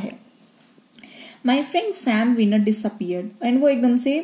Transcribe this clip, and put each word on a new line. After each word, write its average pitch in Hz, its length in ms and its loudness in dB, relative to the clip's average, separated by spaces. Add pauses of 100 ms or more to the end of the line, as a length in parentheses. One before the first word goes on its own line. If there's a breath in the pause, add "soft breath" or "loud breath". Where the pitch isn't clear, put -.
है। - 60 -12 (1300 loud breath)
My 254 120 2 (140)
friend 392 260 -2
Sam 233 400 0
Winner 214 220 4 (100)
disappeared, 180 580 -4 (200)
and 247 140 2
वो 294 80 4
एकदम 247 360 2
से 277 180 0